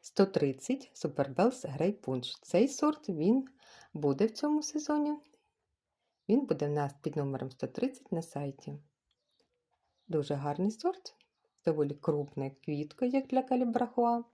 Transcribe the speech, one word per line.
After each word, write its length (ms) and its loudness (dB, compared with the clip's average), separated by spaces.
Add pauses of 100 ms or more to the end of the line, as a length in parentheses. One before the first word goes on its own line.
сто 240 4
тридцять 680 -2
Super 400 -4
Bells 420 2
Grey 220 0
Punch. 420 -6
Цей 260 4
сорт, 420 -2
він 380 2 (460)
буде 320 2
в 60 -2
цьому 320 0
сезоні. 520 -2 (1120)
Він 160 4
буде 220 0
в 40 0
нас 300 0
під 140 -4
номером 360 -2
сто 160 -6
тридцять 440 -6
на 100 -2
сайті. 560 -8 (1300)
Дуже 260 -2
гарний 380 0
сорт, 440 -6 (500)
доволі 280 2
крупна 560 -2
квітка, 560 -4
як 220 0
для 140 2
калібрахуа. 840 0 (100)